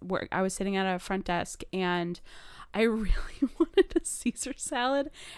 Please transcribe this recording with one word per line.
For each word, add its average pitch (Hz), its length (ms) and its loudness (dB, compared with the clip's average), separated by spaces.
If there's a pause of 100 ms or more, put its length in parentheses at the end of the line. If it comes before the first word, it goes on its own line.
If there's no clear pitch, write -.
work, 185 300 -2
I 185 80 2
was 190 140 0
sitting 196 200 -2
at 190 120 2
a 185 120 2
front 190 280 -4
desk, - 360 -2 (100)
and 175 480 0 (540)
I 214 80 4
<laughs> - 0 -
really 220 320 4 (440)
wanted - 380 4
a - 80 2
Caesar - 520 -4
salad. 277 540 0 (280)